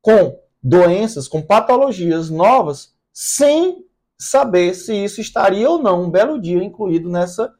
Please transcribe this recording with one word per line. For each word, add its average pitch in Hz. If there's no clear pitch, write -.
com 214
doenças, 175
com 156
patologias 190
novas, 170
sem 320
saber 185
se 214
isso 202
estaria 214
ou 339
não, 185
um 175
belo 233
dia, 175
incluído 175
nessa 175